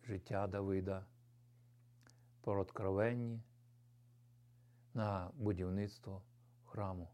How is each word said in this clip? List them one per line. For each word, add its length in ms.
життя 420
Давида 600
по 120
откровенні 880
на 400
будівництво 880
храму 500